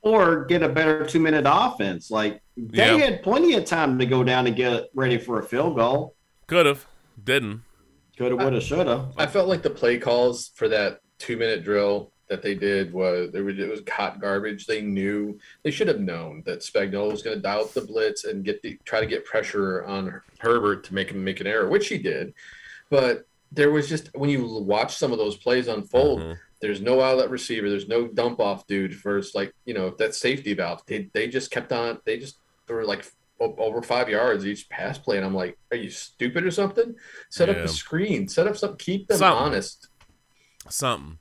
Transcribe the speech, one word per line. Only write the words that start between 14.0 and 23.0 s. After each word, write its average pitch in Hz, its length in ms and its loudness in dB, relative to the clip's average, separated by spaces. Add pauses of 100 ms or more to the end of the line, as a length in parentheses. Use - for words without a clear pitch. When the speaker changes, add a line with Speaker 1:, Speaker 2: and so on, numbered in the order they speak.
Speaker 3:
garbage. 101 460 -4
They 110 140 -2
knew, 101 560 -2 (260)
they 151 80 -2
should 208 160 0
have 127 120 0
known 85 460 -8
that 87 140 -6
Spagnuolo 101 520 -2
was 104 120 -6
gonna 110 140 -4
dial 101 240 -2
up 110 120 -6
the 127 80 -2
blitz 107 440 -2
and 98 200 -6
get 101 160 -4
the, - 240 -12
try 110 160 -2
to 110 60 0
get 110 180 -4
pressure 98 600 -2
on 98 360 -8 (180)
Herbert 113 460 2
to 92 80 -12
make 95 180 -2
him 98 120 -6
make 95 180 -6
an 92 60 -4
error, 104 220 0
which 202 180 2
he - 100 -4
did. - 360 -4 (560)
But 127 360 2 (260)